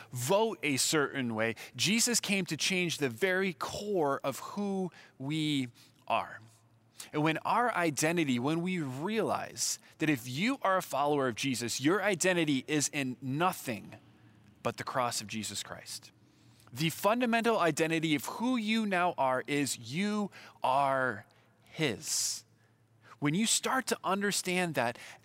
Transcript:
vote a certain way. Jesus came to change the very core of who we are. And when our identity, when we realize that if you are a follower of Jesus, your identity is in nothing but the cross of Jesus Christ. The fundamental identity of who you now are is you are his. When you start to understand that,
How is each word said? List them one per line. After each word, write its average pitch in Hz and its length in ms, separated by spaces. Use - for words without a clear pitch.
vote 190 500
a 143 160
certain 135 560
way. 113 220
Jesus 214 440
came 196 260
to 156 120
change 180 400
the 139 120
very 185 440
core 170 680
of 135 160
who 196 520
we 143 520
are. - 320
And 151 100
when 156 220
our 226 280
identity, 160 640
when 151 240
we 185 180
realize 147 1000
that 156 100
if 127 200
you 208 320
are 190 160
a 175 60
follower 139 460
of 107 60
Jesus, 120 460
your 180 220
identity 170 640
is 147 220
in 135 320
nothing 131 760
but 120 160
the 120 60
cross 123 380
of 107 60
Jesus 104 360
Christ. - 480
The 156 180
fundamental 226 680
identity 160 560
of 139 120
who 254 320
you 220 280
now 180 320
are 131 300
is 143 320
you 196 500
are 131 640
his. - 800
When 147 140
you 220 140
start - 400
to 220 160
understand 185 720
that, 120 220